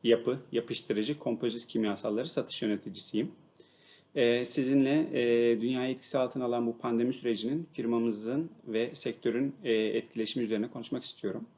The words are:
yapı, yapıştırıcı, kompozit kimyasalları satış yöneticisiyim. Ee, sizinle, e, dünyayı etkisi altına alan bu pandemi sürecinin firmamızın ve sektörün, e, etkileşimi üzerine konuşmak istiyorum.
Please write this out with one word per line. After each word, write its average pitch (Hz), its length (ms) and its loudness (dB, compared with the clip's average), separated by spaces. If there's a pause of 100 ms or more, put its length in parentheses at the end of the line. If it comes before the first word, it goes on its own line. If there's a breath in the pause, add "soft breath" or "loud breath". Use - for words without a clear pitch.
yapı, 120 360 4 (140)
yapıştırıcı, 117 640 -2
kompozit 117 480 -4
kimyasalları 110 640 -2
satış - 340 -4
yöneticisiyim. 107 720 -4 (800 loud breath)
Ee, 120 300 4
sizinle, 139 680 4
e, 117 480 4
dünyayı 127 320 0
etkisi 127 260 -4
altına 127 260 0
alan 120 220 0
bu 117 120 -2
pandemi 120 340 0
sürecinin 123 600 -2
firmamızın 117 760 -2 (160)
ve 117 280 -2
sektörün, 123 600 -2 (100)
e, 120 80 2
etkileşimi 110 720 0
üzerine 107 260 0
konuşmak 123 340 -8
istiyorum. - 420 -6 (120)